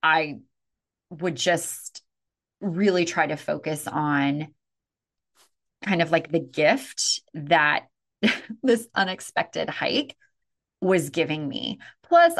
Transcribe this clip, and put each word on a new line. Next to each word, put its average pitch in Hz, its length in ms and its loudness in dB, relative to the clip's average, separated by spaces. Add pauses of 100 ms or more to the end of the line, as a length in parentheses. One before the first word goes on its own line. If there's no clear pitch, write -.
I 156 360 2 (720)
would 165 260 -4
just - 680 -4 (580)
really 180 440 2
try 165 220 0
to 147 100 -4
focus 151 500 -6
on 147 640 -2 (1300)
kind 180 200 0
of, 156 80 0
like, 165 200 0
the 160 100 2
gift - 840 0 (120)
that 151 520 2 (360)
<laughs> - 400 -4
this 240 320 0
unexpected 185 720 -4
hike - 480 -4 (640)
was 175 300 2
giving 151 380 -2
me. - 300 -8 (240)
Plus, 339 380 6